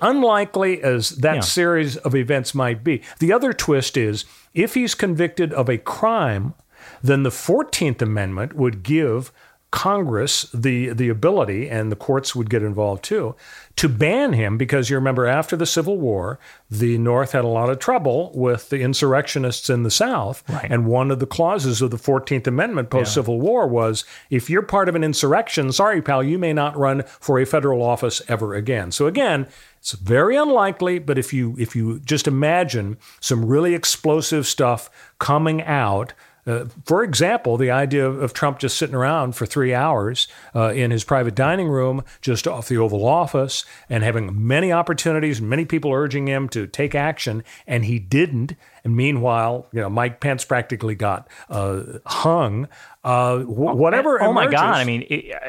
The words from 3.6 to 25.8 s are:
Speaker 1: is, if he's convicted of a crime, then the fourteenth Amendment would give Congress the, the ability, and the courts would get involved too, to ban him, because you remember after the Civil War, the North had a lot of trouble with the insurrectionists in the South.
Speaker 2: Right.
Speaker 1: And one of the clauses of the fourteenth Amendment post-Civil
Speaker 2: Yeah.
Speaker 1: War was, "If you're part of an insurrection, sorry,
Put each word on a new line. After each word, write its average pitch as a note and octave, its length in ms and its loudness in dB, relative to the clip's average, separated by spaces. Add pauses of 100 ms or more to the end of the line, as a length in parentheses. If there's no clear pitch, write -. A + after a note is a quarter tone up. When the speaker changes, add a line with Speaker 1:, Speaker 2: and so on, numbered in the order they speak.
Speaker 1:
is, G#2+ 260 0 (300)
if G#3 220 0
he's B3 200 0
convicted E3+ 580 0
of C3+ 160 0
a A#2+ 80 0
crime, C#3+ 760 -2 (500)
then C#3 200 4
the B2+ 80 0
fourteenth F3+ 720 0
Amendment G#2 520 -2
would B2 280 0
give C3 500 0 (400)
Congress C#3+ 800 0
the, B2 420 0
the A#2+ 160 0
ability, A#2 600 0
and A2 220 -2
the G2+ 40 -2
courts C3+ 400 -2
would A2+ 140 -4
get A2+ 140 0
involved G2+ 400 -2
too, F3+ 320 -4 (400)
to D#3+ 120 2
ban E3+ 460 2
him, A2 240 0
because B2+ 320 0
you C#3 60 0
remember B2+ 320 0
after D3 280 0
the E3 120 -2
Civil F3+ 320 0
War, A2 400 -2 (320)
the A#2 260 0
North A#2+ 360 2
had B2+ 100 2
a A#2+ 60 0
lot A#2 200 0
of C3 80 -2
trouble E3+ 560 0
with B2 360 -2
the C#3 120 -2
insurrectionists C3 880 0
in A#2+ 140 2
the A2 80 0
South. E3+ 580 -2
Speaker 2:
Right. D3+ 220 -6
Speaker 1:
And A#2 160 2
one B2+ 240 2
of C3 80 -2
the C3+ 80 0
clauses D3 560 0
of B2 80 0
the A#2 80 -6
fourteenth C3 480 0
Amendment C#3+ 420 0
post-Civil A#2+ 460 0
Speaker 2:
Yeah. A#2+ 80 -2
Speaker 1:
War G#3+ 240 2
was, A2+ 380 0 (260)
"If B2+ 180 0
you're F#3 140 2
part F#3+ 260 2
of E3 60 -2
an D#3+ 80 2
insurrection, C#3+ 680 0
sorry, G3 300 2